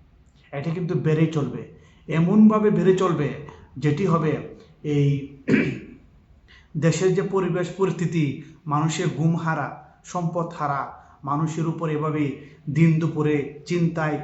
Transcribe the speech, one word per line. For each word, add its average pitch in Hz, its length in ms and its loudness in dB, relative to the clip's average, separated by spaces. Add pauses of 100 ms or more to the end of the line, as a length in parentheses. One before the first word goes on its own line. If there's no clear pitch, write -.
(520)
এটি 143 180 -6
কিন্তু 170 240 -4
বেড়েই 156 380 2
চলবে, 127 300 -4 (460)
এমনভাবে 208 640 6
বেড়ে 175 260 4
চলবে 165 320 0 (500)
যেটি 151 280 0
হবে 160 260 2 (500)
এই 147 240 2 (400)
<clears throat> - 1300 -6
দেশের 165 380 2
যে 190 80 0
পরিবেশ 180 460 -2
পরিস্থিতি, 165 720 -2 (240)
মানুষের 151 420 0
গুম 160 280 0
হারা, 156 320 -2 (360)
সম্পদ 170 540 -4
হারা, 139 240 -2 (420)
মানুষের 156 420 -2
উপর 165 220 -4
এভাবে 151 360 -2 (460)
দিন 160 280 4
দুপুরে 151 680 -2
চিন্তায়, 165 580 -2